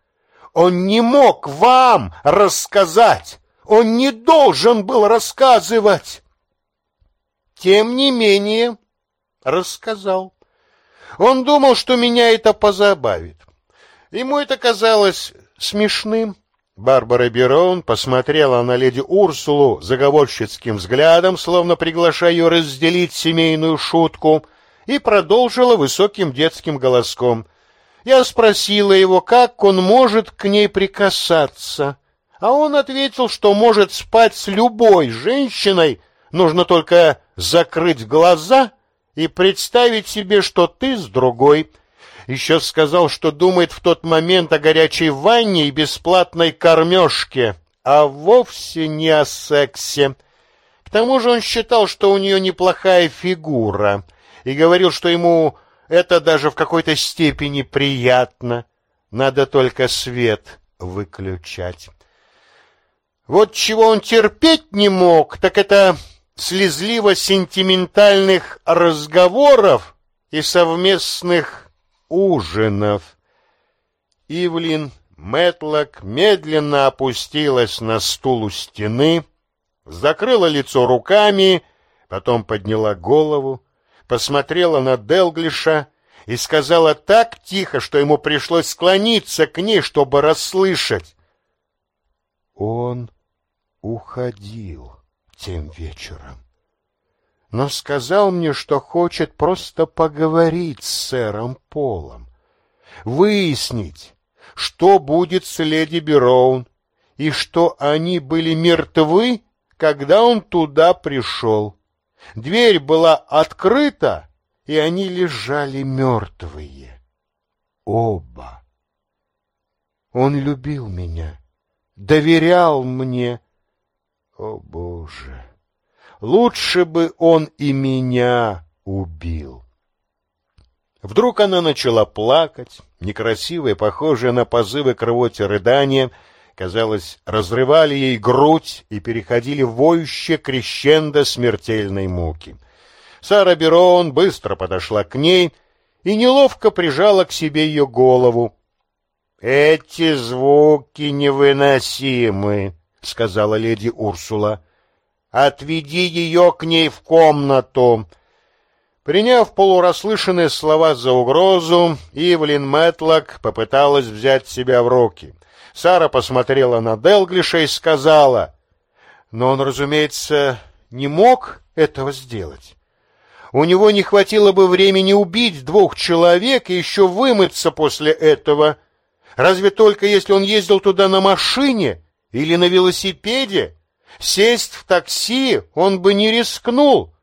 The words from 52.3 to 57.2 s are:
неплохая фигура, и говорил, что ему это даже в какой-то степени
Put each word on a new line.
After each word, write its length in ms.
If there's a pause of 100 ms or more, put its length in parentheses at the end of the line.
неплохая 720
фигура, 920 (400)
и 100
говорил, 380
что 180
ему 480 (300)
это 340
даже 280
в 60
какой-то 400
степени 680